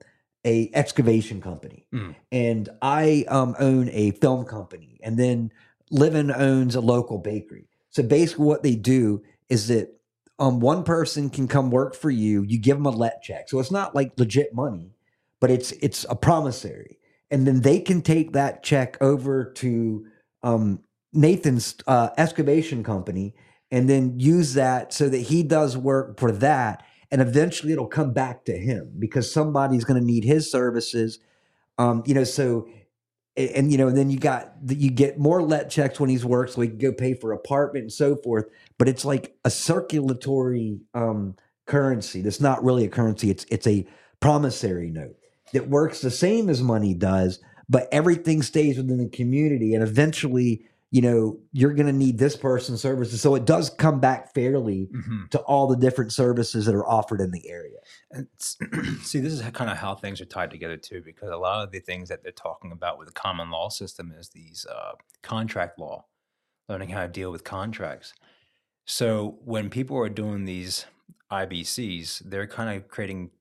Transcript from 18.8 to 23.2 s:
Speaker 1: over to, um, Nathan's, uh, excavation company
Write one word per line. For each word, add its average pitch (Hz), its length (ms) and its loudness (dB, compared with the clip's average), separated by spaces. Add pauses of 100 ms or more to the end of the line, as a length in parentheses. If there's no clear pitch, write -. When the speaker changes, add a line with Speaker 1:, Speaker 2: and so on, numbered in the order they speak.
Speaker 1:
over 135 420 2 (120)
to, 113 500 -2 (360)
um, 110 380 2 (320)
Nathan's, 151 600 4 (120)
uh, 120 300 4
excavation 151 680 0
company 95 500 -4 (360)